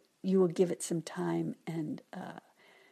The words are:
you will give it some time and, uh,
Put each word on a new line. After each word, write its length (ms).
you 200
will 80
give 220
it 120
some 180
time 540
and, 360
uh, 280